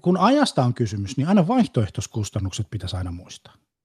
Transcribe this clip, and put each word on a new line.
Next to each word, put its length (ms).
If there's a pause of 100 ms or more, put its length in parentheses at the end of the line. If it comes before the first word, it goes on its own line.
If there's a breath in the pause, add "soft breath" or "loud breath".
kun 140
ajasta 480
on 100
kysymys, 420
niin 120
aina 200
vaihtoehtoiskustannukset 1200
pitäisi 260
aina 140
muistaa. 440 (300)